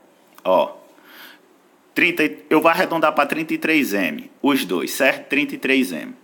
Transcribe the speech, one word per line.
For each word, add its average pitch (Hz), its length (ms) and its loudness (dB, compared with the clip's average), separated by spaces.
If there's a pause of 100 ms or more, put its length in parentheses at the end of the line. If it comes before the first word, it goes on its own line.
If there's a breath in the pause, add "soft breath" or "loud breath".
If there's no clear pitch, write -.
(420)
Ó. 92 300 2 (1200 loud breath)
Trinta 170 300 0
e, 151 140 -4 (120)
eu 156 100 4
vou 165 80 4
arredondar 165 440 2
pra 143 140 0
trinta 156 280 -6
e 160 40 -4
três 151 360 0
M, 82 340 -4 (140)
os 135 220 2
dois, 87 260 -4
certo? 143 380 0
Trinta 147 260 -2
e 135 40 -10
três 131 340 0
M. 64 200 -12 (120)